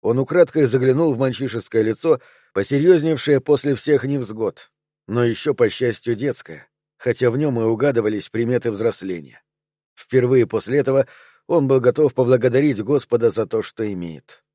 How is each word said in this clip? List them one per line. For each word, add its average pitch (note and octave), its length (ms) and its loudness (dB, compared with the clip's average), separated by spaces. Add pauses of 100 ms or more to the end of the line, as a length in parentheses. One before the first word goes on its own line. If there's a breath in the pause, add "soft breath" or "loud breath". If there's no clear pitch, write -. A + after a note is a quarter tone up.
Он A#2 180 -2
украдкой D#3 480 0
заглянул C3 480 2
в A2+ 40 -6
мальчишеское A#2 640 -2
лицо, A#2 380 0 (340 soft breath)
посерьезневшее D3 880 2
после C#3+ 340 0
всех C3+ 300 0
невзгод, A2+ 680 -6 (360)
но A#2+ 180 0
еще, A#2+ 300 -2
по A#2 140 4
счастью, A#2+ 460 -4
детское, A2 540 -8 (280)
хотя B2 340 0
в A#2 60 -4
нем C#3 240 -2
и A2+ 40 0
угадывались A2+ 640 -2
приметы A#2 400 -2
взросления. F#2+ 720 -6 (540)
Впервые B2 500 2
после A#2 320 -2
этого C3+ 280 0 (400 soft breath)
он D3+ 200 0
был C3 140 4
готов C3 340 2
поблагодарить B2+ 680 2
Господа A#2 480 0
за A2 160 -4
то, A2 160 -4
что G#2+ 300 -8
имеет. E2+ 520 -12 (100)